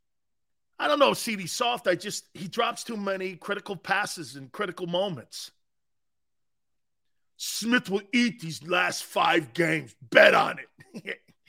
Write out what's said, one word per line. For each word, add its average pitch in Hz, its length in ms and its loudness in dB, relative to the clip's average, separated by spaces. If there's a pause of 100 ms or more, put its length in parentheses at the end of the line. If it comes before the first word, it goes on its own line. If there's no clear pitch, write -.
(800)
I - 100 0
don't 294 100 4
know 254 140 6
if 185 60 -2
C 220 180 -4
D's 185 160 -8
soft. 240 360 0
I 180 60 4
just, 269 400 -6
he 160 120 -10
drops 226 380 -2
too 226 140 -6
many 190 380 -4
critical 202 400 -6
passes 180 600 -4
in 135 140 -16
critical 185 360 -6
moments. 175 680 -4 (1900)
Smith - 500 -2
will 196 140 0 (100)
eat 240 280 2
these 160 220 -10
last 175 420 0
five 165 500 2
games. 160 400 0 (160)
Bet - 240 8
on - 240 2
it. - 680 -14
<laughs> - 0 - (240)